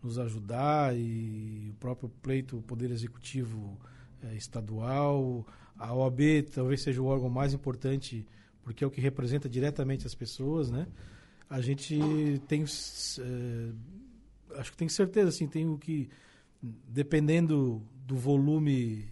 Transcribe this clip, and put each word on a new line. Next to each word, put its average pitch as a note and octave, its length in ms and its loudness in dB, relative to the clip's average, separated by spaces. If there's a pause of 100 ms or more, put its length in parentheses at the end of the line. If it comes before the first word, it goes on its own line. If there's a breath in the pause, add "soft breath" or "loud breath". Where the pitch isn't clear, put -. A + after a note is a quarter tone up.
nos A#2+ 160 -6
ajudar B2 760 0
e G#2+ 720 -4
o G#2+ 40 -10
próprio B2 340 -6 (120)
pleito, C3 380 -2
o A2 40 -8
Poder B2 280 -4
Executivo, A2+ 880 -6 (440 loud breath)
eh, A2+ 120 -10
estadual, B2 1120 0 (320 loud breath)
a A#2 160 -6
O C3 100 4
A C3 60 4
B D3 320 6
talvez C3+ 400 0
seja C3 180 0
o C3 60 2
órgão C3 240 2
mais C3+ 240 2
importante, C3 720 -2 (360 loud breath)
porque A#2 200 -6
é C#3+ 40 2
o C3+ 40 0
que C3+ 100 -6
representa C3+ 480 0
diretamente C3 580 0
as A#2 80 -8
pessoas, C3+ 560 -2
né? C#3 160 -2 (640 loud breath)
A C3+ 120 -4
gente C#3 380 0 (500)
tem, D3+ 160 2
eh, B2 1080 -6 (840)
acho C3 160 -8
que - 40 -20
tem E3+ 120 0
certeza, F#3+ 400 4
assim, D#3 180 0
tem D#3+ 220 0
o D#3 100 0
que, D3+ 300 -4 (800 loud breath)
dependendo D3 920 4 (240)
do C3 100 -2
volume C3+ 960 4